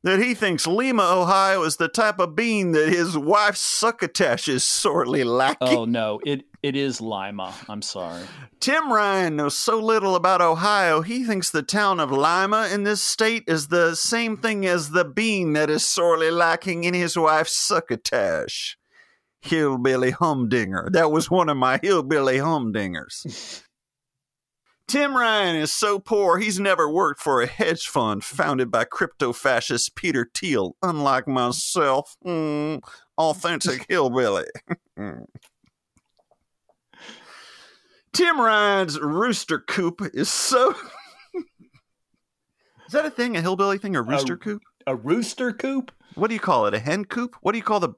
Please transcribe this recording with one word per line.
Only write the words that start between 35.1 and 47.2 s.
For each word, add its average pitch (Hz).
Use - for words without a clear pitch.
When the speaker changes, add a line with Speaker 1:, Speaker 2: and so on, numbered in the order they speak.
Speaker 1:
"Tim 330
Ryan's 202
rooster 160
coop 170
is 143
so," 262
<laughs> -
Is 160
that 294
a 294
thing, 240
a 165
hillbilly 190
thing, 196
a 131
Speaker 2:
A -
Speaker 1:
rooster 131
coop? 208
Speaker 2:
a 135
rooster 214
coop? 269
Speaker 1:
What 208
do 226
you 208
call 123
it, 101
a 107
hen 165
coop? 247